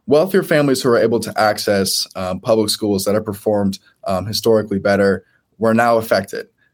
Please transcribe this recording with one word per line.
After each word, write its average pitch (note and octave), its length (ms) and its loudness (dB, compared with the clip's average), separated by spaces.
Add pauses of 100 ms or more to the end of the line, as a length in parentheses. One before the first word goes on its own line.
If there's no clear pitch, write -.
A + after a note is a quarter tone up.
wealthier F3 360 2
families C#3+ 380 2
who C3+ 80 -2
are A#2 80 4
able A2+ 240 2
to - 180 -8
access, G#2 760 0
um, F#2 240 -6
public A2 300 0
schools G2+ 340 -2
that G2+ 100 0
have A2 120 -2
performed, G2+ 520 -2 (260)
um, F#2+ 200 -4
historically G#2+ 540 0
better G2 440 2 (360)
were A2 160 2
now A#2 240 2
affected. G2 500 -2 (260)